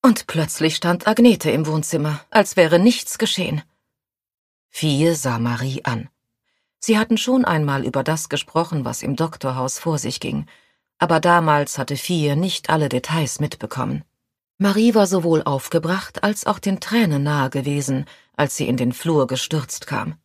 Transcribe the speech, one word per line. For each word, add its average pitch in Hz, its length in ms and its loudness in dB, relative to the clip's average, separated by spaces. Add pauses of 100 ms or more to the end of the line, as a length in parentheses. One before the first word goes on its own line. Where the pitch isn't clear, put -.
Und 240 240 4
plötzlich 156 500 -2
stand 175 300 0
Agnete 214 440 4
im 151 160 0
Wohnzimmer, 151 640 -2
als - 260 2
wäre 170 220 6
nichts 233 400 2
geschehen. 156 440 -2 (1080)
Fie 156 440 2
sah 127 240 -2
Marie 120 460 -4
an. 117 240 -4 (720)
Sie 214 200 2
hatten 226 200 0
schon 247 260 2
einmal 147 400 0
über 135 180 -2
das 156 260 -2
gesprochen, 156 560 -2
was 120 180 -6
im 139 140 -2
Doktorhaus 131 600 -4
vor 156 200 -2
sich - 220 -6
ging, 147 260 -6 (520)
aber 165 220 4
damals 160 560 4
hatte 139 200 -4
Fie 151 400 0
nicht 175 340 -2
alle 156 180 2
Details 147 520 -2
mitbekommen. 139 640 -6 (520)
Marie 202 380 4
war 202 120 6
sowohl 170 360 2
aufgebracht 165 800 -2
als 208 240 -2
auch 208 120 -2
den 190 220 -4
Tränen 180 420 0
nahe 143 280 0
gewesen, 139 560 -4 (300)
als 147 200 0
sie - 120 -2
in - 80 0
den 123 160 0
Flur 151 340 0
gestürzt 131 600 -6
kam. 147 380 -6